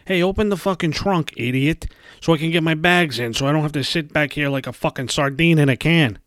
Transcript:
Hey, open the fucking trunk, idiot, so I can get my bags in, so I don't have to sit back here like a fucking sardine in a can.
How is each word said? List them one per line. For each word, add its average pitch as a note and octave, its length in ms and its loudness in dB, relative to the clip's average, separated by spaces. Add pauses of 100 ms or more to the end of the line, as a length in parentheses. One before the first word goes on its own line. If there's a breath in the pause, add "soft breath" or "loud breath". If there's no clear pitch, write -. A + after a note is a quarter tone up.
Hey, F#3 160 0
open G3 280 0
the G3+ 80 -2
fucking F3+ 340 -2
trunk, F3+ 460 -2
idiot, C3 500 -2 (340 loud breath)
so - 120 2
I D#3+ 40 2
can D#3+ 140 -2
get E3 100 0
my D#3+ 140 0
bags E3 440 2
in, A#2+ 140 -4
so C#3 140 -2
I C#3 40 2
don't D#3 120 2
have D3+ 80 -2
to D3 120 -2
sit D3+ 300 -4
back D3+ 200 0
here D3 160 -2
like C#3 180 -4
a B2+ 60 -8
fucking C3+ 360 -4
sardine D#3 480 2
in D3 120 4
a C3 80 4
can. D3+ 500 2